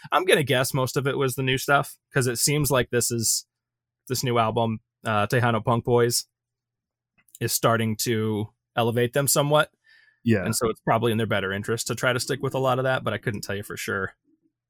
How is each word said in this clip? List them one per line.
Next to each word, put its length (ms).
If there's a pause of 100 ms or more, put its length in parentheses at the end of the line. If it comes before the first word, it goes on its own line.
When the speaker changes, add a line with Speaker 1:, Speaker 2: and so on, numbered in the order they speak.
(120)
Speaker 1:
I'm 140
gonna 180
guess 300
most 240
of 80
it 120
was 180
the 80
new 140
stuff, 400 (160)
'cause 140
it 100
seems 340
like 180
this 220
is, 340 (640)
this 160
new 160
album, 400 (260)
uh, 220
Tejano 360
Punk 220
Boys, 400 (1120)
is 140
starting 440
to 520 (260)
elevate 380
them 140
somewhat. 440 (520)
Speaker 2:
Yeah. 200
Speaker 1:
And 120
so 140
it's 120
probably 300
in 60
their 100
better 260
interest 340
to 80
try 180
to 60
stick 220
with 120
a 60
lot 200
of 40
that, 200
but 100
I 40
couldn't 240
tell 140
you 80
for 140
sure. 380 (540)